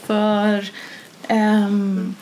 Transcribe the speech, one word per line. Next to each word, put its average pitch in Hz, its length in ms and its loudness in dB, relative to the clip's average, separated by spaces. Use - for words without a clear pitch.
för?" 208 600 2
Ehm, 202 960 2